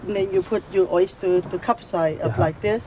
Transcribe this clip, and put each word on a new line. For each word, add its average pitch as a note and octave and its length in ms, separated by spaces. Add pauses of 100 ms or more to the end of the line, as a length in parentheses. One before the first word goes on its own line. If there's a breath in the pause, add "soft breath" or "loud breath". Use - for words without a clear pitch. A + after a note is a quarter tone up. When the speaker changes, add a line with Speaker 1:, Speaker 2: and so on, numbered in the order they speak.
Speaker 1:
and G3+ 80
then G3 180
you F#3+ 80
put G#3 220 (100)
your F#3+ 180
oyster F3+ 500
to F3+ 180
cup A#3 240
side D#3+ 380
up D#3 100
Speaker 2:
Uh-huh. G2+ 100
Speaker 1:
like D#3+ 200
this G#3+ 260